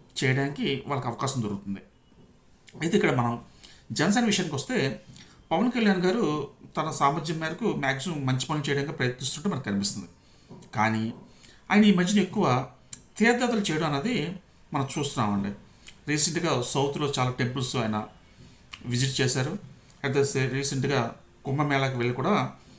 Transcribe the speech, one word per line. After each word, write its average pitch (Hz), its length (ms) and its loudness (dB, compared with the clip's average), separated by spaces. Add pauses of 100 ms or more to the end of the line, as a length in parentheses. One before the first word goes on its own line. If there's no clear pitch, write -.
(240)
చేయడానికి 139 640 0
వాళ్ళకి 131 220 -4
అవకాశం 127 340 -2
దొరుకుతుంది. 101 380 -6 (1000)
అయితే 170 160 0
ఇక్కడ 175 180 4
మనం 120 260 0 (520)
జనసేన 202 320 2
విషయానికి 180 300 0
వస్తే 135 480 -2 (480)
పవన్ 214 220 2
కళ్యాణ్ 202 300 4
గారు 165 460 0 (280)
తన 156 140 -2
సామర్థ్యం 156 480 0
మేరకు 160 260 -6
మ్యాక్సిమం 143 640 -2
మంచి 131 200 0
పనులు 151 240 -2
చేయడానికి 143 220 -2
ప్రయత్నిస్తుంటే 127 560 -2
మనకు 139 160 -4
కనిపిస్తుంది. 98 440 0 (640)
కానీ 110 400 2 (560)
ఆయన 208 140 8
ఈ 208 100 8
మధ్యన 180 240 4
ఎక్కువ 156 480 2 (520)
తీర్థయాత్రలు 233 420 2
చేయడం 156 340 0
అనేది 170 420 -2 (380)
మనం 139 140 -2 (100)
చూస్తున్నామండి. 104 500 -2 (600)
రీసెంట్గా 151 540 2
సౌత్లో 139 560 0
చాలా 123 120 0
టెంపుల్స్ 123 460 -2
ఆయన 107 300 -2 (800)
విజిట్ 123 340 0
చేశారు. 135 380 0 (460)
అయితే 139 200 2
సే-, 131 240 0
రీసెంట్గా 131 640 0 (300)
కుంభమేళాకి 139 520 0
వెళ్ళి 120 180 0
కూడా 131 380 0 (260)